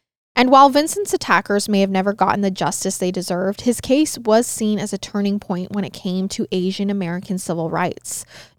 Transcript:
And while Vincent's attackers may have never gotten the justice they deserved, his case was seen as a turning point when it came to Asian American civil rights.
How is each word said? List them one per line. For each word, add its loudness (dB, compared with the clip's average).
And 4
while 10
Vincent's 0
attackers 0
may 2
have 2
never 0
gotten 0
the 0
justice -4
they 0
deserved, -4
his 0
case 0
was 4
seen -2
as -4
a -6
turning -2
point -6
when -2
it -10
came -4
to -4
Asian -2
American -4
civil -4
rights. -4